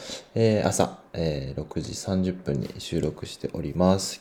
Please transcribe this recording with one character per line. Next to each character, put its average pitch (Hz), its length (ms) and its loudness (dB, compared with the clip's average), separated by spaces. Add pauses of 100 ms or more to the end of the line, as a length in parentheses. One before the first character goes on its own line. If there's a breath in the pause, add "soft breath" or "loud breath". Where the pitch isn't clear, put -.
(340 loud breath)
え 110 320 4
ー、 - 20 4
朝、 98 300 2 (160)
え 73 400 -2
ー、 - 40 -6
六 78 240 -6
時 62 120 -8
三 92 300 0
十 92 100 0
分 71 260 -2
に - 80 -4 (120)
収 85 200 -2
録 76 280 -2
し - 100 -14
て - 160 -6
お - 80 -6
り - 140 -4
ま 92 240 6
す。 - 220 -6